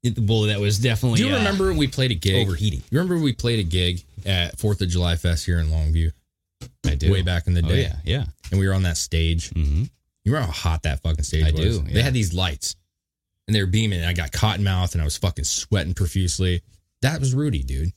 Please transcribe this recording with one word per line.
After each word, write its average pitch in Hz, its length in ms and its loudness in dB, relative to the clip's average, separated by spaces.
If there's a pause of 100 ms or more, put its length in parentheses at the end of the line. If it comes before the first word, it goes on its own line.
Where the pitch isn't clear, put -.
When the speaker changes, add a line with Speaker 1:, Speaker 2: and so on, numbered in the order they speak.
Speaker 1:
It, 117 120 0
well, 110 260 2
that 104 180 0
was 101 180 2
definitely, 120 400 2
Speaker 2:
Do 226 80 2
you - 80 0
Speaker 1:
uh, 247 40 2
Speaker 2:
remember 196 360 2
we 147 140 2
played 127 240 0
a - 20 0
gig? 98 320 0
Speaker 1:
overheating. 90 460 -2
Speaker 2:
You 135 80 2
remember 175 200 0
we 143 120 0
played 120 260 0
a 101 60 0
gig 87 400 0 (200)
at 90 360 -2
fourth 104 200 0
of 92 100 0
July 87 260 2
Fest 82 280 0
here 87 140 0
in 80 120 0
Longview? 80 420 2 (760)
Speaker 1:
I 76 80 2
do. 98 160 0
Speaker 2:
Way 95 120 2
back 90 260 0
in 90 60 4
the 85 100 4
Speaker 1:
Oh, 80 40 0
Speaker 2:
day. 85 140 2
Speaker 1:
yeah, - 220 -2
yeah. 123 200 -2 (280)
Speaker 2:
And 98 80 2
we 98 80 2
were 95 60 2
on 95 100 2
that 87 120 0
stage. 82 540 -2
Speaker 1:
Mm-hmm. 78 320 0 (420)
Speaker 2:
You 107 80 2
remember 147 140 0
how 80 60 -4 (180)
hot 80 140 -2
that 73 180 -2
fucking 78 220 -2
stage 78 220 2
Speaker 1:
I 78 40 4
Speaker 2:
was? 90 300 2
Speaker 1:
do, 71 40 -2
Speaker 2:
They - 140 -6
Speaker 1:
yeah. 117 40 4
Speaker 2:
had 131 120 2
these 104 180 0
lights, 90 440 -4 (720)
and 107 80 2
they 104 40 2
were 98 60 0
beaming, 101 320 0
and 82 100 -2
I 90 40 0
got 82 180 -4
cotton 104 320 0
mouth, 92 320 2
and 82 80 0
I - 20 0
was 76 120 -2
fucking - 280 -2
sweating 92 500 -2
profusely. 90 680 0 (400)
That 147 160 0
was 131 160 0
Rudy, 127 300 0
dude. 67 320 -2